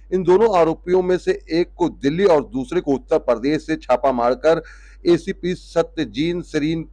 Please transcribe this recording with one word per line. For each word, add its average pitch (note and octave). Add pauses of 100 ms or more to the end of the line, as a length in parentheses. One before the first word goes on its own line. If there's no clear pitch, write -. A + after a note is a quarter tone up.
(120)
इन F#3
दोनों F#3+
आरोपियों E3+
में F3+
से F#3 (180)
एक E3+
को E3+
दिल्ली D3+
और D#3
दूसरे C3
को D3
उत्तर C3+
प्रदेश C#3
से D#3+
छापा D3+
मारकर B2+ (440)
एसीपी F3
सत्यजीत E3
सरीन D#3